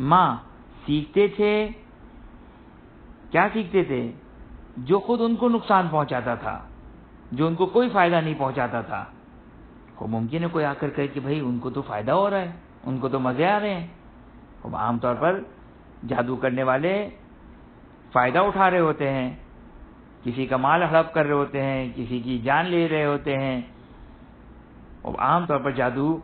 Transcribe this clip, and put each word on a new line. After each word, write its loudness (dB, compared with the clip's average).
माँ 4
सीखते 2
थे, 0
क्या 4
सीखते 0
थे? -4
जो 2
खुद 0
उनको 2
नुकसान 2
पहुंचाता -2
था, -8
जो 0
उनको 0
कोई 2
फ़ायदा 4
नहीं -2
पहुंचाता -2
था। -10
वो -8
मुमकिन -2
है -2
कोई 0
आकर -2
कहे -2
कि -8
भाई -2
उनको -4
तो -6
फ़ायदा -4
हो 4
रहा 0
है, -8
उनको -2
तो -2
मज़े 0
आ 4
रहे -2
हैं। -6
अब -10
आमतौर 0
पर -2
जादू -2
करने 0
वाले 0
फ़ायदा 4
उठा 4
रहे 4
होते 2
हैं, -4
किसी -2
का 0
माल 4
हड़प 2
कर 4
रहे 0
होते 0
हैं, -2
किसी -6
की -4
जान 2
ले 2
रहे 0
होते 0
हैं। -4
और -6
आम 2
तौर 2
पर -2
जादू 0